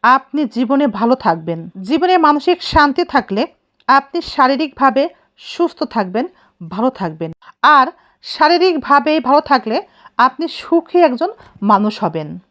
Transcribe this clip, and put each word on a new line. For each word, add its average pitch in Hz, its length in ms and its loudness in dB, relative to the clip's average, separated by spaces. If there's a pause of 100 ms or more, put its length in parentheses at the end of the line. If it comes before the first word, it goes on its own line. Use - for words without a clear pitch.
আপনি 269 380 0 (140)
জীবনে 269 300 0 (140)
ভালো 233 160 2
থাকবেন। 165 440 -4 (280)
জীবনে 330 300 0
মানসিক 302 460 2
শান্তি 294 400 2 (100)
থাকলে 226 280 0 (460)
আপনি 269 320 2 (140)
শারীরিকভাবে 269 720 0 (380)
সুস্থ - 380 -4 (160)
থাকবেন, 208 300 -4 (360)
ভালো 185 280 -4 (100)
থাকবেন। 160 320 -8 (460)
আর 262 100 4 (380)
শারীরিকভাবেই 311 1000 2
ভালো 285 220 4
থাকলে 254 280 0 (420)
আপনি 262 260 0 (160)
সুখী 330 460 0
একজন 254 220 -2 (420)
মানুষ 208 220 2 (100)
হবেন। 160 240 -6 (240)